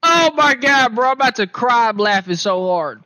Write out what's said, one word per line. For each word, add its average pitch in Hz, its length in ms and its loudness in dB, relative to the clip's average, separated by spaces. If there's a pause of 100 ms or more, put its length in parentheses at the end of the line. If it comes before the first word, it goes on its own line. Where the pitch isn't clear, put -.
Oh 330 340 2
my 294 180 2
God, 262 420 0
bro. 247 120 0
I'm 262 60 2
about 262 220 0
to 208 120 -2
cry. 240 420 0
I'm 208 80 -6
laughing 190 380 -2
so 185 320 -2
hard. 156 380 -4